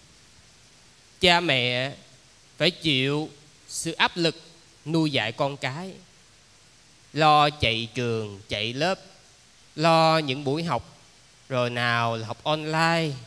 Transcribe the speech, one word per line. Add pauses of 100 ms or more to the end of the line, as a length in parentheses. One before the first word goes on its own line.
(1200)
Cha
mẹ (640)
phải
chịu (380)
sự
áp
lực (440)
nuôi
dạy
con
cái, (1200)
lo
chạy
trường,
chạy
lớp, (760)
lo
những
buổi
học, (500)
rồi
nào
là
học
online, (180)